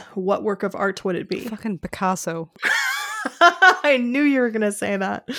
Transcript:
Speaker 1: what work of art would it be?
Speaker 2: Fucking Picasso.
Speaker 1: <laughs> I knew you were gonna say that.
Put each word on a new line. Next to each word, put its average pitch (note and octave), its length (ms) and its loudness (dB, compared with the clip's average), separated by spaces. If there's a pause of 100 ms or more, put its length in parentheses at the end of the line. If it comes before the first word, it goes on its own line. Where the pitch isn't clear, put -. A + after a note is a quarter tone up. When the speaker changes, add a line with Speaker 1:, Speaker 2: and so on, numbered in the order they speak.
(140)
Speaker 1:
what F#3+ 300 -2
work A#3 180 -4
of G3 140 -4
art G3 280 -2
would F#3 120 -2
it - 120 -6
be? - 120 -6
Speaker 2:
Fucking A3 400 -8
Picasso. F3 760 -4
Speaker 1:
<laughs> - 840 -4
I E4+ 600 6
knew B3 220 0
you C#4 180 4
were A#3+ 100 2
gonna G#3+ 220 0
say G3+ 240 -4
that. G3 320 -4 (100)